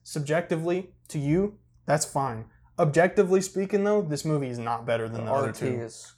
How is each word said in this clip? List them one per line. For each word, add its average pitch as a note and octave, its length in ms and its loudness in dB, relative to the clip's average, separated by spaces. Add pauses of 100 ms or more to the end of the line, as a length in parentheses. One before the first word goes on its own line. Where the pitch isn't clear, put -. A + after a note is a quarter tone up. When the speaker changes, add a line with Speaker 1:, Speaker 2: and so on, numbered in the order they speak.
Speaker 1:
Subjectively, E3+ 880 -2 (180)
to D3+ 100 -6
you, E3+ 400 0 (260)
that's D3+ 200 2
fine. B2 420 -4 (320)
Objectively F3+ 600 4
speaking, G3 440 -2
though, G#3 180 2
this D3 220 -4
movie D3 240 0
is A#2+ 100 -8
not A#2 280 -4
better A2+ 220 0
than A#2 180 -6
the A#2+ 60 -2
other C3+ 160 2
Speaker 2:
R G#2+ 40 -6
T - 140 -12
Speaker 1:
two. B2 140 -2
Speaker 2:
is - 380 -14